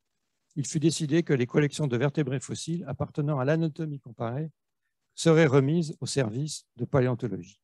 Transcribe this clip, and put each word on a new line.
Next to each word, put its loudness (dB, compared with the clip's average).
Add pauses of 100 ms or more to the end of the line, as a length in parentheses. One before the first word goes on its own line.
(540)
Il -4
fut -4
décidé 0
que -2
les 2
collections 0
de 0
vertébrés 0
fossiles -8
appartenant -4
à -2
l'anatomie -2
comparée -8 (640)
seraient 6
remises 2
au -6
service -4 (100)
de -6
paléontologie. -2